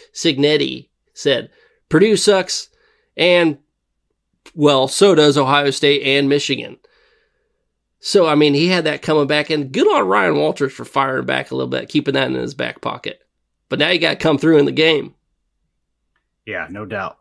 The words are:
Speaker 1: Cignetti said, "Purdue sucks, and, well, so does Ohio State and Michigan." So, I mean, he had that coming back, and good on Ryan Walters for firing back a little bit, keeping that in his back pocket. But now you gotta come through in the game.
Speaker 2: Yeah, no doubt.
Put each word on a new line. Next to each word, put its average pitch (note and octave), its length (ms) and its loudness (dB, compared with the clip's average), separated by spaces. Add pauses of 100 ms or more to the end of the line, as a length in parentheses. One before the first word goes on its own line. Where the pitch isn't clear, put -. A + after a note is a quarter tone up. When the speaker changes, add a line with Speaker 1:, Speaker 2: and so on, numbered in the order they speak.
(120)
Speaker 1:
Cignetti C#3 800 -2 (240)
said, A#2+ 340 -2 (400)
"Purdue G3 300 4
sucks, F#3+ 500 0 (480)
and, E3+ 400 2 (1000)
well, C#3 340 2
so G3 260 4
does D3 240 4
Ohio C#3+ 320 2
State C#3+ 320 0
and C#3 260 0
Michigan." C3+ 480 -4 (1200)
So, F#3 260 2
I D3+ 80 2
mean, D3+ 180 4
he D3 160 0
had F3+ 160 0
that C#3+ 160 -6
coming D3+ 260 0
back, D3 220 -2
and D3 240 -4
good C4+ 160 2
on C#4+ 180 0
Ryan F#3 300 0
Walters D3 380 -2
for A#2 100 -14
firing C3 400 -4
back - 260 -6
a C3 40 -8
little C3 160 -4
bit, - 180 -6
keeping C#3 260 -2
that C3+ 120 -2
in - 80 -4
his B2 180 -6
back A#2+ 300 -10
pocket. - 400 -12 (480)
But C3+ 80 -4
now D3 100 2
you F3+ 100 2
gotta D#3 180 -2
come D#3+ 200 0
through D#3 220 4
in C#3+ 80 4
the C#3 60 -2
game. D#3 420 0 (1300)
Speaker 2:
Yeah, F#2 240 -10
no G2+ 160 -14
doubt. F#2+ 360 -10